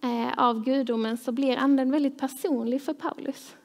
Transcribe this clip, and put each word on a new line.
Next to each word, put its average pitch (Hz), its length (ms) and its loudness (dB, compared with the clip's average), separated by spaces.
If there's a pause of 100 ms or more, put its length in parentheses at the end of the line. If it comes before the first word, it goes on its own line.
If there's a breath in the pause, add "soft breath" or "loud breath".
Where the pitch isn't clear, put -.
eh, 240 380 -2
av 233 260 4
gudomen 233 520 0
så 240 160 -6
blir 262 240 2
anden 262 340 4
väldigt 277 280 0
personlig 262 640 -2
för 311 120 -4
Paulus - 600 -10 (100)